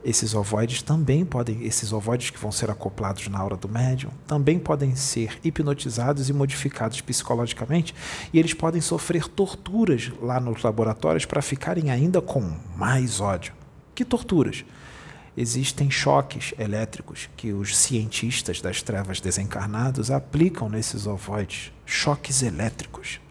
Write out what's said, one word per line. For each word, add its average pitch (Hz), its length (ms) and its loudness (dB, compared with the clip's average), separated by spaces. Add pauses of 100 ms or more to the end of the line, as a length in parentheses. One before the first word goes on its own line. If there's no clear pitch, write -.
Esses 110 300 0
ovoides 107 480 2
também 151 420 4
podem, 120 400 -2
esses 110 300 -2
ovoides 110 380 0
que - 80 -16
vão 107 120 -4
ser 104 200 0
acoplados 98 560 -4
na 98 100 -4
aura 98 180 -2
do 98 140 -8
médium, 131 400 0 (160)
também 151 320 4
podem 139 380 2
ser 117 480 -2
hipnotizados 139 840 0
e 139 60 2
modificados 135 680 0
psicologicamente, 120 920 0 (400)
e 160 60 10
eles 160 160 4
podem 165 260 0
sofrer 160 460 0
torturas 180 920 2
lá 123 200 0
nos 120 240 -2
laboratórios 113 640 2
para - 140 0
ficarem 147 520 0
ainda 165 280 4
com 139 220 0 (340)
mais 117 460 2
ódio. 95 320 -2 (400)
Que 247 100 -2
torturas? - 600 2 (720)
Existem 131 540 0
choques 139 680 2
elétricos 107 800 -4
que 107 160 -4
os 101 240 0
cientistas 110 840 0
das - 220 -2
trevas 95 400 -4
desencarnados 104 880 0
aplicam 143 580 2
nesses 110 380 -2
ovoides. 101 680 -4 (140)
Choques - 560 0
elétricos. - 880 -4